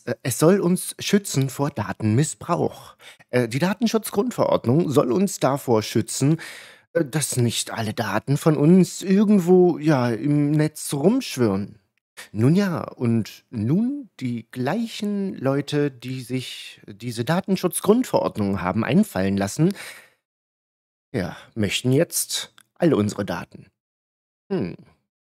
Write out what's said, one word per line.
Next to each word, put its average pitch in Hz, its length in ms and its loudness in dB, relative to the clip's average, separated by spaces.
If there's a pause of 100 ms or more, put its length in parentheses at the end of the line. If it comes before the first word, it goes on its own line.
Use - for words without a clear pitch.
Äh, 123 160 -4
es - 160 -4
soll 180 220 6
uns 180 400 -2
schützen 143 500 -2
vor 143 200 -4
Datenmissbrauch. 123 1200 -4 (360)
Äh, 123 180 0
die 120 100 -4
Datenschutzgrundverordnung 180 1300 0
soll 127 200 2
uns 190 300 0
davor 127 420 2
schützen, 135 580 0 (520)
äh, 170 120 0
dass 143 320 -4
nicht 120 360 -2
alle 107 200 -6
Daten 110 440 -2
von 151 200 2
uns 170 460 4
irgendwo, 185 760 4
ja, 139 320 2
im 147 420 0
Netz 151 420 -2
rumschwirren. 131 840 0 (520)
Nun 123 240 4
ja, 185 260 0
und - 680 -2
nun 202 680 -2
die 120 320 -8
gleichen 202 840 -4
Leute, 143 580 -2
die 131 300 -10
sich - 680 -10
diese 113 360 -8
Datenschutzgrundverordnung 175 1400 0
haben 92 220 -2
einfallen 98 540 2
lassen, 151 360 0 (1400)
ja, 90 240 -4 (180)
möchten 110 380 0
jetzt - 600 -2 (220)
alle 156 220 2
unsere 104 280 0
Daten. - 420 -10 (840)
Hm, 139 240 -4 (540)